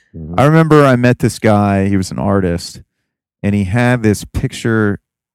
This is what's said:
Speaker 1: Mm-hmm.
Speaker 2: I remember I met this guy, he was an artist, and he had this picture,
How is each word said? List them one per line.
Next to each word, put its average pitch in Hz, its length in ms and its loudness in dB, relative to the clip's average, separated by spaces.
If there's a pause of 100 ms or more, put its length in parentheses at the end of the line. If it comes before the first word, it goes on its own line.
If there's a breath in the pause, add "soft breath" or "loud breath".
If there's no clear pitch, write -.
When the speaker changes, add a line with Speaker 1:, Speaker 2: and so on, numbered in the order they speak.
(140 soft breath)
Speaker 1:
Mm-hmm. 82 240 -14
Speaker 2:
I 123 60 4
remember 156 400 4
I 135 100 4
met 123 240 0
this - 220 -4
guy, 101 480 2
he 101 80 0
was 95 160 -4
an - 80 -8
artist, 92 640 -4 (600)
and 101 100 -2
he 101 120 -2
had 120 400 0
this 107 200 0
picture, 110 760 -4 (340)